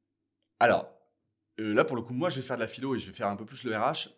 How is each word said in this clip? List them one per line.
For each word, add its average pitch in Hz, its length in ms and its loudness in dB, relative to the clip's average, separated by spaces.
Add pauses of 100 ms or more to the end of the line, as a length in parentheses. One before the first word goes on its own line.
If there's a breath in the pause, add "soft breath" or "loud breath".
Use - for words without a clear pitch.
(580)
Alors, 107 340 4 (680)
euh, 107 140 -2
là, 123 140 6
pour 131 100 -4
le 113 60 -2
coup, 117 100 -8
moi, 143 160 0
je 131 80 -4
vais 131 100 -6
faire 131 100 -4
de 113 60 -2
la 110 60 -2
philo 135 260 -4
et 113 40 -2
je 95 80 -8
vais 95 100 -14
faire 107 120 -2
un 101 80 -2
peu 107 100 -10
plus 127 180 -12
le 113 100 -2
R 104 60 0
H. 143 360 0